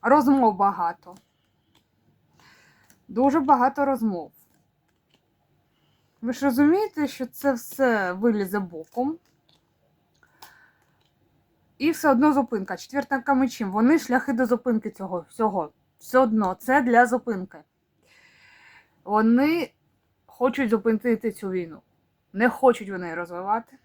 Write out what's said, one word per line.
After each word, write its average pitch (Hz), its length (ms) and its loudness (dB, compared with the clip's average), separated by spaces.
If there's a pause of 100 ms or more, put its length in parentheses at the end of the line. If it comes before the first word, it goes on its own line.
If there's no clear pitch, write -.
Розмов 254 540 4
багато. 180 600 -4 (1900)
Дуже 262 320 0
багато 269 460 2
розмов. 226 460 -4 (1900)
Ви 233 120 -6
ж 269 120 -4
розумієте, 294 640 2
що 254 180 -8
це 277 280 -4
все 226 600 -2
вилізе 208 460 0
боком. 196 580 -6 (2500)
І 311 140 0
все 311 200 0
одно 277 220 4
зупинка. 233 440 -2
Четвірка 277 560 -4
мечів. 247 380 -2
Вони 240 280 2
шляхи 254 340 -2
до 247 120 0
зупинки 220 460 -2
цього 180 380 -10
всього. 190 420 -4 (280)
Все - 200 0
одно. 214 400 2
Це 269 220 0
для 240 240 4
зупинки. 220 520 -6 (1500)
Вони 240 680 2 (540)
хочуть 247 440 -2
зупинити 220 640 0
цю 202 180 -10
війну. 175 320 -8 (520)
Не 226 160 2
хочуть 233 400 2
вони 180 160 -8
її 165 100 -8
розвивати. 185 680 -6